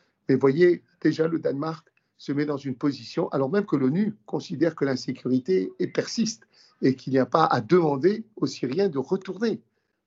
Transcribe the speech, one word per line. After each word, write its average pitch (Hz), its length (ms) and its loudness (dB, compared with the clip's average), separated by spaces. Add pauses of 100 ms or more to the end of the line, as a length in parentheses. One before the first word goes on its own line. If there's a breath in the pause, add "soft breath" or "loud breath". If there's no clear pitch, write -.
(280 soft breath)
Mais 139 80 4
voyez, 143 480 4 (160)
déjà, 156 300 0
le 160 100 -2
Danemark 147 480 -4 (300)
se - 160 -8
met 147 120 0
dans 151 120 -4
une 135 180 -8
position, 123 540 -4
alors 135 200 -2
même 202 160 0
que 160 120 0
l'onu 170 360 0 (120)
considère 160 500 -2
que - 80 -4
l'insécurité 135 960 -2
est - 80 -2
persiste - 560 -4 (380 soft breath)
et 131 140 4
qu'il 131 180 -6
n'y 131 60 4
a 127 60 2
pas 160 200 4
à 127 160 2
demander 165 640 2 (100)
aux 160 100 -2
Syriens 165 440 -2
de 143 80 -6
retourner 190 640 -4 (460)